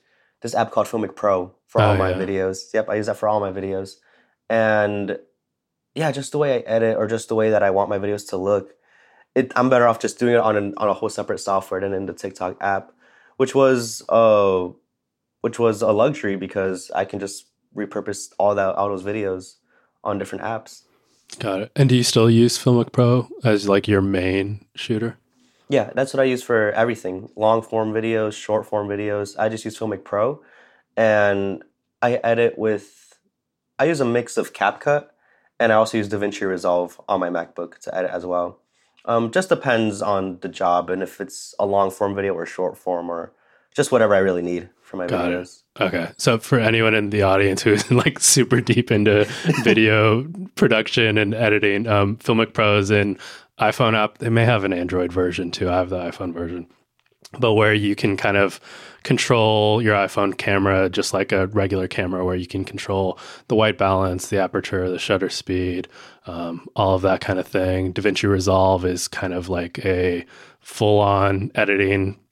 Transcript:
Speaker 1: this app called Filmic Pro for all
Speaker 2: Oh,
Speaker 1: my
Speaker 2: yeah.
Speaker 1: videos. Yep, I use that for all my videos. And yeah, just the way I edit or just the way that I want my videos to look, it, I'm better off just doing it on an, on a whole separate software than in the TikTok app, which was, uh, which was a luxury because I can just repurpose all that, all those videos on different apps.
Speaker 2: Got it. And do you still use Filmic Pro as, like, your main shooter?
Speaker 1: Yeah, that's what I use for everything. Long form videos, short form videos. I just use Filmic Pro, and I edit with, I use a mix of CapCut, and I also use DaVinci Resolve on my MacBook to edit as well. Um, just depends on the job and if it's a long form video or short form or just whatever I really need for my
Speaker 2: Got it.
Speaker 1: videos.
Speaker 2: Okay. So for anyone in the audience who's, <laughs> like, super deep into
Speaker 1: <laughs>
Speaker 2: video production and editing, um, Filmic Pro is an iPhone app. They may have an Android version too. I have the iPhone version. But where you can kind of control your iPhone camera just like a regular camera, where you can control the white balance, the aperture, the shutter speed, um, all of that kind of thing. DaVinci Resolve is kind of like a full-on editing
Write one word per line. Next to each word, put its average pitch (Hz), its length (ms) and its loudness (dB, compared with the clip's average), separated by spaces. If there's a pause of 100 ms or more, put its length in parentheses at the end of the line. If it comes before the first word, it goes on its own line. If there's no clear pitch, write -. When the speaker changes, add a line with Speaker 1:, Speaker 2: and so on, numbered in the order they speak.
(420)
Speaker 1:
this 117 140 -8
app 110 160 -2
called 107 160 0
Filmic 107 280 -6
Pro 95 380 -2 (140)
for - 140 0
all 101 140 4
Speaker 2:
Oh, - 20 0
Speaker 1:
my 95 140 0
Speaker 2:
yeah. 90 60 -2
Speaker 1:
videos. 95 560 -4
Yep, 110 160 0
I 107 60 -2
use 107 120 -2
that 107 100 -4
for 107 100 -2
all 107 140 0
my 98 100 -4
videos. 98 440 -8 (540)
And 104 720 0 (760)
yeah, 151 160 -2
just 135 200 -8
the 151 60 -4
way 143 180 2
I 120 40 0
edit 113 380 0
or 110 100 -2
just 113 200 -6
the 113 80 -2
way 110 140 2
that 104 140 2
I 98 80 4
want 98 180 0
my 104 100 -2
videos 101 300 -6
to 98 80 -6
look, 98 380 -2 (600)
it, 131 200 0
I'm 127 140 2
better 123 180 4
off 117 120 2
just - 200 -6
doing 120 140 2
it 117 60 6
on 107 160 2
an, 101 220 -2
on 104 120 -2
a 98 40 0
whole 107 160 -4
separate 101 300 -6
software 95 420 -4
than 98 120 -4
in 95 120 -6
the 92 80 -8
TikTok 92 480 -8
app, 98 300 -4 (460)
which 131 180 0
was, 131 540 2
uh, 101 600 4 (720)
which 117 180 -6
was 110 220 2
a 110 100 2
luxury 107 440 0
because 95 600 -6
I 98 100 -2
can 101 140 -10
just - 280 -12 (280)
repurpose 101 600 -8
all 101 180 2
that, 95 200 0
all 101 140 -2
those 95 140 -6
videos 98 520 -6 (480)
on 101 140 -4
different 98 260 -10
apps. 110 400 -10 (560)
Speaker 2:
Got 98 220 -4
it. 110 140 -10
And 139 120 4
do 127 80 6
you 123 80 4
still 117 260 4
use 117 320 4
Filmic 120 300 2
Pro 123 380 2 (140)
as, 104 260 2
like, 98 180 4
your 101 140 4
main 98 640 -2 (100)
shooter? 113 420 -6 (520)
Speaker 1:
Yeah, 123 260 0
that's 135 180 -2
what 135 60 -4
I 135 60 4
use 127 180 0
for 110 300 2
everything. 107 640 -2
Long 110 240 4
form 110 320 -4
videos, 110 400 -2
short 107 320 -4
form 104 240 -4
videos. 104 500 -4
I 110 80 0
just 110 160 -6
use 107 160 -10
Filmic 104 240 -6
Pro, 117 380 -4 (560)
and 101 640 2 (380)
I 123 140 0
edit 117 420 0
with, - 600 -8 (600)
I 135 60 2
use 156 160 0
a 131 40 2
mix 120 300 -2
of 107 160 -2
CapCut, 143 560 -2 (540)
and 113 100 4
I 110 40 4
also 110 220 2
use 104 120 -2
DaVinci 101 360 -4
Resolve 90 640 -2
on 95 140 0
my 87 80 -4
MacBook 85 540 -8
to - 120 -10
edit 90 160 -4
as 90 140 -8
well. 90 340 -4 (460)
Um, 117 260 -2
just - 160 0
depends 113 540 0
on 95 400 -4
the 95 80 -10
job 87 400 0
and 92 120 -4
if 92 200 -10
it's - 360 -16
a - 80 -2
long 101 240 0
form 98 260 -4
video 98 180 -2
or 85 120 -8
short 90 320 -6
form 87 320 -6
or 85 220 -8 (420)
just - 180 -2
whatever 110 220 4
I 98 60 6
really 92 220 0
need 87 280 -6 (120)
for - 160 -16
my 90 100 -6
Speaker 2:
Got 90 240 -2
it. - 20 -2
Speaker 1:
videos. 90 300 -10 (160)
Speaker 2:
Okay. 87 380 -2
So 120 200 2
for 123 220 0
anyone 113 340 2
in 104 160 0
the 104 120 0
audience 98 400 2
who's, 104 300 2
<laughs> - 0 -
like, 123 280 2
super 127 400 4
deep 120 320 0
into 104 340 4
Speaker 1:
<laughs> - 380 -2
Speaker 2:
video 110 640 4 (280)
production 110 640 2
and 107 160 2
editing, 107 540 2
um, 104 300 2
Filmic 113 360 0
Pro 104 240 4
is 101 140 2
an 101 260 2 (420)
iPhone 110 360 2
app. 107 220 0
They 113 120 -6
may 113 160 4
have 113 180 2
an 95 100 0
Android 90 380 -2
version 90 400 -4
too. 90 180 -4
I 90 80 0
have 92 120 -2
the 92 100 -4
iPhone 87 340 -8
version. 87 340 -10 (720)
But 117 140 2
where 107 200 4
you 101 220 0
can 98 220 -2
kind 101 180 0
of 98 240 0 (440)
control 110 760 2
your 107 140 2
iPhone 98 420 0
camera 98 520 2
just 95 240 -4
like 95 180 -2
a 95 160 0
regular 98 400 -2
camera, 92 380 -4
where 90 100 -2
you 90 100 -6
can 95 200 -6
control 95 520 -4 (300)
the 117 80 0
white 107 220 4
balance, 95 500 0
the 101 120 -2
aperture, 92 500 -2
the 90 100 -4
shutter 92 300 -2
speed, 90 580 -4 (400)
um, 85 480 -10
all 98 180 4
of 92 100 0
that 95 180 2
kind 92 180 -2
of 90 80 -6
thing. 92 460 -2
DaVinci 101 360 0
Resolve 95 540 4
is 90 240 -2
kind - 260 -6
of 90 140 -8
like 87 380 -6
a 90 400 0 (340)
full-on 101 960 2
editing 98 640 2 (120)